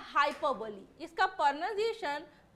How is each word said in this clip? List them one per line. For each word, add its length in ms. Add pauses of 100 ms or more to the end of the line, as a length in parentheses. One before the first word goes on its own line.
हाइपरबोली। 1000
इसका 220
प्रोनाउंसिएशन 1000 (300)